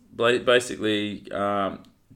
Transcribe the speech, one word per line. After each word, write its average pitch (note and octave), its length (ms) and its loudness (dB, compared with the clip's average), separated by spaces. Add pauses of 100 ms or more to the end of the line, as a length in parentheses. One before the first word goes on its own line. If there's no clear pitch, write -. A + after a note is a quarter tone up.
(120)
ba-, A#2 280 2
basically, G#2 920 0
um, G2+ 500 -2 (340)